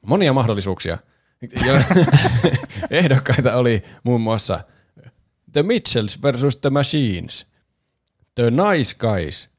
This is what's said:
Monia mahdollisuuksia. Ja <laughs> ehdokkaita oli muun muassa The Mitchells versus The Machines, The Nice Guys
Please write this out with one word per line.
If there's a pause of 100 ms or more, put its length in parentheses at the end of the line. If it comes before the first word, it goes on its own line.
Monia
mahdollisuuksia. (680)
Ja (640)
<laughs>
ehdokkaita
oli (200)
muun
muassa (880)
The
Mitchells
versus
The
Machines, (880)
The
Nice
Guys